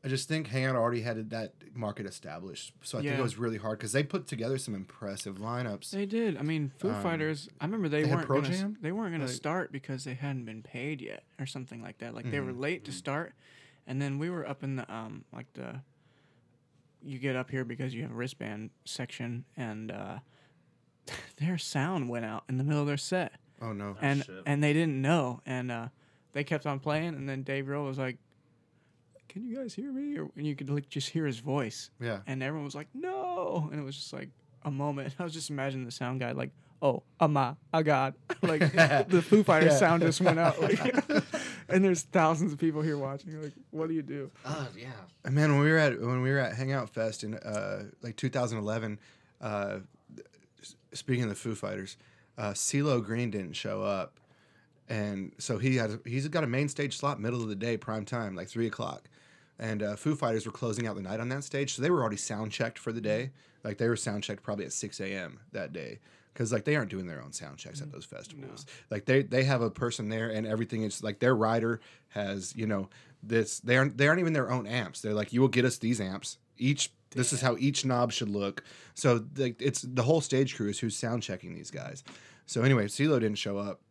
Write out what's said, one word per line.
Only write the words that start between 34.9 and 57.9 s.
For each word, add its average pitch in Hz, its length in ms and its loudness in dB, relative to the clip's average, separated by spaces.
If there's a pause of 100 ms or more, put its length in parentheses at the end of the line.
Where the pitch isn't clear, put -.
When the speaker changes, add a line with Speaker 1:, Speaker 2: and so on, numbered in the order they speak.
Speaker 2:
<laughs> - 40 -14
I - 20 -2
was 170 100 -4
just 156 160 -8
imagining 135 380 -2
the 117 60 -10
sound 127 260 -4
guy, 127 140 -2
like, 131 180 -4 (320)
"Oh, 139 220 4 (160)
oh 160 80 8
my, 139 260 2 (180)
oh 165 120 4
God." 135 360 4
<laughs> - 220 -4
Like, 160 180 2 (120)
Speaker 1:
<laughs> 147 360 6
Speaker 2:
the 175 140 8
Foo 208 220 8
Fighters 160 300 8
Speaker 1:
Yeah. 139 40 8
Speaker 2:
sound 170 240 8
just 170 180 4
went 165 200 6
out. 165 200 4
Like, 165 200 4
Speaker 1:
<laughs> 285 440 2 (220)
Speaker 2:
<laughs> - 220 -12
and 185 160 6
there's 180 180 4
thousands 165 500 4
of 147 60 -6
people 151 240 2
here 151 160 0
watching. 139 420 -6
Like, 147 120 -8 (180)
what 156 180 -4
do 165 60 -2
you 156 80 0
do? 139 280 -8 (140)
Speaker 3:
Oh, 139 320 -4
yeah. 117 120 -12 (360)
Speaker 1:
And 131 120 0
man, 151 160 8
when 139 100 8
we 151 80 8
were 160 80 6
at, 143 220 4
when 127 220 0
we 131 80 2
were 139 80 4
at 123 180 0
Hangout 131 340 -2
Fest 110 320 -2
in, 107 120 -6
uh, 101 500 -6 (180)
like, 117 140 -10
two 135 120 -2
thousand 120 300 0
eleven, 107 400 -2 (420)
uh, 101 380 -2 (1160)
speaking 123 280 0
of 110 60 0
the 101 60 -4
Foo 113 180 -6
Fighters, 98 420 -8 (420)
uh, 104 140 -2
CeeLo 139 520 2
Green 113 260 -2
didn't 98 240 -6
show 104 280 -4
up. 98 360 -2 (720)
And 104 500 -4
so 113 200 -2
he 131 180 4
has, 110 280 0
he's 135 240 -4
got 156 160 0
a - 20 0
main 131 220 2
stage 143 280 -4
slot, 143 240 -2
middle 120 220 -2
of 110 60 -2
the 104 80 -4
day, 117 200 -2
prime 107 280 -4